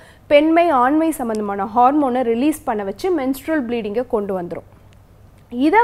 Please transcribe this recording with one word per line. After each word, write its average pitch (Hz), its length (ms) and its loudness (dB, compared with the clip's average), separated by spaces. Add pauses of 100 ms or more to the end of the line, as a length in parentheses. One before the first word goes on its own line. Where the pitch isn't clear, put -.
(260)
பெண்மை, 320 420 4
ஆண்மை 302 420 2
சம்பந்தமான 214 540 -6
ஹார்மோனை 247 580 2
ரிலீஸ் 247 420 -2
பண்ண 214 200 -4
வச்சு, 330 320 -4
மென்ஸ்ட்ருவல் 269 500 -4
ப்ளீடிங்கை 233 400 -4
கொண்டு 196 340 -4
வந்துரும். - 280 -12 (840)
இதை 302 320 2